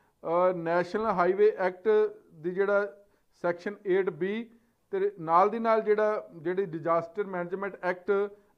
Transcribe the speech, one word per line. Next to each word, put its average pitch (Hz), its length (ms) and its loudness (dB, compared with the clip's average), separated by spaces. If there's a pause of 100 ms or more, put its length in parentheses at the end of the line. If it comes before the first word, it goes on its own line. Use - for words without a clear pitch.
(240)
ਅ, 180 280 2
ਨੈਸ਼ਨਲ 175 540 -2
ਹਾਈਵੇ 196 520 2
ਐਕਟ 185 300 -2 (460)
ਦੀ 160 160 -8
ਜਿਹੜਾ 202 420 0 (500)
ਸੈਕਸ਼ਨ 175 320 -4 (120)
ਏਟ 190 240 2
ਬੀ 190 400 -4 (400)
ਤੇ 196 300 -2
ਨਾਲ 165 300 4
ਦੀ 226 80 -4
ਨਾਲ 226 240 2
ਜਿਹੜਾ, 214 540 0
ਜਿਹੜੀ 180 280 -2
ਡਿਜ਼ਾਸਟਰ 165 600 -2
ਮੈਨੇਜਮੈਂਟ 190 580 -8
ਐਕਟ 196 480 -2 (280)